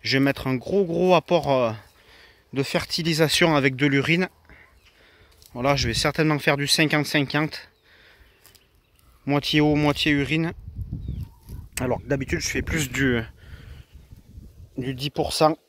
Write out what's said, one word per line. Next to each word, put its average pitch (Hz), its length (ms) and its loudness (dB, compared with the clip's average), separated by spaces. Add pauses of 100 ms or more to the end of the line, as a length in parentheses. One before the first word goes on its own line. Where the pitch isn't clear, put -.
Je 120 160 0
vais 135 60 4
mettre 139 240 -2
un 131 80 0
gros, 185 280 0
gros 175 320 2
apport, 151 360 2
euh, 123 200 2 (800)
de 135 120 -2
fertilisation 160 920 2
avec 135 200 4
de 135 100 0
l'urine. 143 420 2 (1300)
Voilà, 131 240 0
je 123 100 0
vais 113 60 -2
certainement 151 460 2
faire 147 180 2
du 143 100 -2
cinquante 151 380 2
cinquante. 147 640 -2 (1600)
Moitié 143 360 2
eau, 151 140 4
moitié 147 360 2
urine. 156 420 0 (1300)
Alors, 123 240 -2
d'habitude, 135 380 -4
je - 80 -6
fais - 120 -4
plus 151 300 -4
du, 123 300 0 (1600)
du 131 160 -6
dix 135 180 -8
pour - 200 -4
cent. 156 260 2 (120)